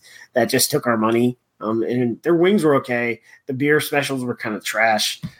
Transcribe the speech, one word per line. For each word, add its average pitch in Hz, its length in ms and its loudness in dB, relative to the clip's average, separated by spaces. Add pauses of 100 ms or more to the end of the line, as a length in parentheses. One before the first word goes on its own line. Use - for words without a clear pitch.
(320)
that 117 140 2
just - 260 0
took 147 160 -2
our 117 100 2
money. 117 400 2 (220)
Um, 110 240 -2
and 120 400 -2
their 170 120 2
wings 180 280 2
were 147 120 4
okay. 120 440 -2 (280)
The 139 60 -6
beer 143 280 2
specials 139 420 -2
were 120 120 -4
kinda 107 260 -6
trash, 107 600 0 (180)